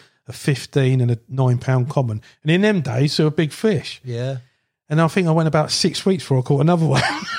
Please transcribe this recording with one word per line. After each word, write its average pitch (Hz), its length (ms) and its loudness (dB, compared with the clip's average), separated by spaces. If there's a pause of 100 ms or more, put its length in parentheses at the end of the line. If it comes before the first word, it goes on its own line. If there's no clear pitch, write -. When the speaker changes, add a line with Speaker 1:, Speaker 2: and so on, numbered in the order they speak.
(280)
Speaker 1:
a 127 60 -12
fifteen 131 680 0
and 120 100 2
a 113 80 0 (100)
nine 127 300 2
pound 127 300 0
common. 117 320 -2 (220)
And 147 80 0
in 175 100 4
them 208 220 2
days, 127 340 0
they 165 80 4
were 156 60 2
big 151 220 -2
fish. - 520 -2
Speaker 2:
Yeah. 127 340 -6 (520)
Speaker 1:
And 156 100 2
I 165 80 4
think 185 200 0
I - 20 4
went 160 180 2
about 151 220 0
six - 340 -2
weeks 190 200 0
before 135 140 0
I 127 40 0
caught 139 180 0
another 165 260 4
<laughs> 131 80 2
one. 131 80 2 (360)